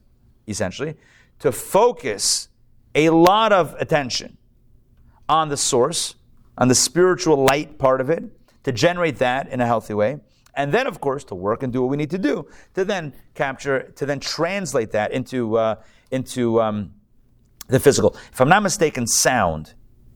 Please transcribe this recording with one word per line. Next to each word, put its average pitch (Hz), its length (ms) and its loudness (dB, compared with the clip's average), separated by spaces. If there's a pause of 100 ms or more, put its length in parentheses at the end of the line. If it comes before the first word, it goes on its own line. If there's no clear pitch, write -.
(460)
essentially, 107 500 -6 (440)
to 135 140 0
focus - 960 -2 (440)
a 156 180 4
lot 196 420 6
of 165 260 2
attention 139 560 -4 (920)
on 156 180 2
the 143 80 -4
source, 139 600 0 (420)
on 127 100 2
the 127 80 6
spiritual 160 680 2
light 147 320 0
part 131 240 2
of 131 80 -4
it, 165 160 -2 (380)
to 135 100 -4
generate 165 460 0
that 127 280 0
in 127 140 -4
a 120 40 2
healthy 113 280 -2
way, 107 260 0 (380)
and 143 160 -2
then, 254 140 2
of 175 120 -8
course, 139 260 -4
to 104 100 -14
work 101 280 -4
and 127 80 -6
do 127 100 -2
what 127 80 0
we 139 60 -2
need 147 140 -4
to 175 80 -6
do 208 300 -4 (260)
to 190 100 -4
then 185 300 -6 (220)
capture, 135 600 -4
to - 100 -6
then 139 140 -4
translate 160 720 -4
that 107 220 -2
into, 123 440 -4
uh, 110 180 0 (360)
into, 120 500 0
um, 107 300 -2 (760)
the 123 120 2
physical. - 380 4 (160)
If - 80 -12
I'm 127 80 4
not 202 140 4
mistaken, 151 440 -2
sound, 92 640 0 (420)